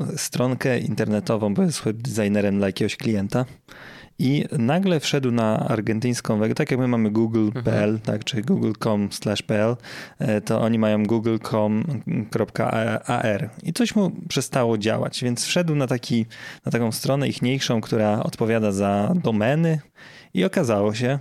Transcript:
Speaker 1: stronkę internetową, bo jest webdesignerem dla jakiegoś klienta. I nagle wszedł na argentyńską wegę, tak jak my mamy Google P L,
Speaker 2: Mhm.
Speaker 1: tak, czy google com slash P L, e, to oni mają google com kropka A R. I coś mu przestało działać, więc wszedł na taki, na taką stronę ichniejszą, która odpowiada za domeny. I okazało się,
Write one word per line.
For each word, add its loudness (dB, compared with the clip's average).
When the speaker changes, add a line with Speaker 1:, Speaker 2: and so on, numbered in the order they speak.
Speaker 1:
stronkę 0
internetową, 0
bo 2
jest 0
webdesignerem 0
dla 2
jakiegoś -2
klienta. 0
I 2
nagle 2
wszedł 0
na 2
argentyńską 0
wegę, 0
tak -2
jak 0
my 0
mamy 2
Google 2
P -2
L, 2
Speaker 2:
Mhm. 0
Speaker 1:
tak, -4
czy -4
google 2
com 0
slash -2
P 2
L, 2
e, 2
to 0
oni 2
mają 2
google 2
com 2
kropka -2
A 0
R. -2
I -4
coś 0
mu 2
przestało 0
działać, -2
więc -2
wszedł 0
na 0
taki, 0
na -4
taką 0
stronę 0
ichniejszą, 0
która 0
odpowiada 0
za 2
domeny. 2
I 2
okazało 2
się, -2